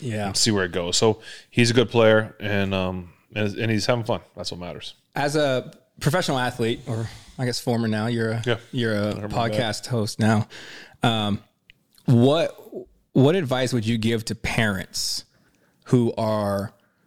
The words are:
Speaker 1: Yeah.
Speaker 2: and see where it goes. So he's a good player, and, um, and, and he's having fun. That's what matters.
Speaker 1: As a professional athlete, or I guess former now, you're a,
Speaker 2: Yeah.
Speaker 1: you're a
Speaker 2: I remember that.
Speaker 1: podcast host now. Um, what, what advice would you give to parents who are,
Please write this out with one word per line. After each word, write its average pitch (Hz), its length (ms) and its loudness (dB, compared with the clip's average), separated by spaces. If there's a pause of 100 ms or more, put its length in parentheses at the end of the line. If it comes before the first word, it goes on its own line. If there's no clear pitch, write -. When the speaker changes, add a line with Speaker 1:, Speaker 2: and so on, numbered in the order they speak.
Speaker 1:
Yeah. 107 280 -6
Speaker 2:
and 98 80 -6
see - 140 2
where 101 140 2
it 87 80 -4
goes. 87 240 -2
So 113 240 2 (300)
he's 120 200 4
a 113 40 -2
good 117 160 4
player, 110 500 4
and, 101 340 -2
um, 92 380 -4 (220)
and, 104 220 -2
and 113 140 -2
he's 107 160 0
having 120 180 0
fun. 107 160 -4 (160)
That's 90 140 -10
what 87 100 -12
matters. 85 340 -12 (200)
Speaker 1:
As 143 220 -2
a 139 340 0 (300)
professional 135 380 0
athlete, 120 480 -2
or 113 220 -4 (300)
I 135 80 -2
guess 120 140 -4
former 117 280 -2
now, 107 200 -2
you're 113 240 -2
a, 113 140 -4
Speaker 2:
Yeah. 117 100 2 (160)
Speaker 1:
you're 117 220 0
a 104 120 0
Speaker 2:
I - 60 -2
remember 104 160 -8
that. 117 240 -2
Speaker 1:
podcast 107 340 -4
host 110 320 -4
now. 107 300 2 (540)
Um, 107 400 0 (640)
what, 139 520 6 (540)
what 147 240 6
advice 131 360 0
would 113 140 0
you 117 120 0
give 110 280 0
to 107 80 -6
parents - 920 -2 (600)
who 120 320 4
are, 104 540 -2 (340)